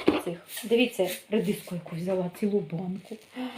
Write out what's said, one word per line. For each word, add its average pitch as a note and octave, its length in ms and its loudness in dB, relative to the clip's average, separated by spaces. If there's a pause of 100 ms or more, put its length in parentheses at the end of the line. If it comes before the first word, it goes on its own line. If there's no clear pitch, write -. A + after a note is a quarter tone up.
(240)
цих. F3 140 -4 (260)
Дивіться, A#3 460 4 (200)
редиску G3 440 0
яку E3+ 220 -8
взяла, F3+ 340 0 (100)
цілу G#3 200 2
банку. F#3 560 -6 (420)